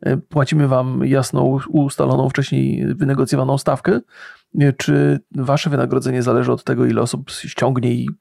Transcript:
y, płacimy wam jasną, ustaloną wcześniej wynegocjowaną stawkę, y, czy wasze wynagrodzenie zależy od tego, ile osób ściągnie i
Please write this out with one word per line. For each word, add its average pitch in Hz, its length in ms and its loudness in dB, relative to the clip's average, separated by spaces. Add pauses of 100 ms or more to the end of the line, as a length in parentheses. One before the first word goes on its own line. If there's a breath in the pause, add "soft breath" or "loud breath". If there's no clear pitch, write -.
y, 135 100 2
płacimy 147 520 0
wam 127 360 0
jasną, 135 640 0
ustaloną 139 600 2
wcześniej 135 640 -2
wynegocjowaną 135 640 0
stawkę, 175 420 0 (600 loud breath)
y, 139 100 6
czy 143 480 0 (140)
wasze 139 360 0
wynagrodzenie 127 520 0
zależy 123 300 2
od 120 120 -4
tego, 123 220 0
ile 113 160 2
osób 127 280 -4
ściągnie 123 640 -2
i 120 160 -4 (120)